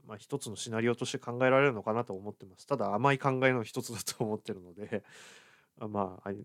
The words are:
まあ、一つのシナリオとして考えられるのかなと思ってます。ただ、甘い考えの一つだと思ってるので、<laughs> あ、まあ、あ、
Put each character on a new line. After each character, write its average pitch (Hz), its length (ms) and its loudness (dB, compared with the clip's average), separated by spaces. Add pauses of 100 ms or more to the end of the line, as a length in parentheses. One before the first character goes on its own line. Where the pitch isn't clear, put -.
ま 107 80 -14
あ、 - 20 -10
一 135 220 -6
つ - 80 -12
の 104 100 -8
シ - 140 -8
ナ 110 100 0
リ 117 80 4
オ 120 60 4
と 104 100 -6
し - 80 -4
て 110 60 -4
考 120 240 -8
え 131 80 8
ら 131 100 8
れ 143 80 6
る 131 40 2
の 104 100 -6
か 113 100 0
な 117 120 0
と 101 100 -8
思 98 160 -10
っ 98 40 -10
て - 120 -20
ま 92 120 -20
す。 - 80 -20
た 139 100 0
だ、 101 180 0
甘 131 180 4
い 135 60 2
考 131 260 0
え 131 80 6
の 123 100 0
一 117 200 -6
つ 120 100 -10
だ 107 80 -6
と - 220 -4
思 107 140 0
っ - 40 -6
て - 120 -8
る 95 80 -12
の 90 140 -18
で、 104 280 -6 (380)
<laughs> - 400 -20
あ、 113 80 -6
ま 98 360 -2
あ、 98 60 -4
あ、 - 20 -2 (120)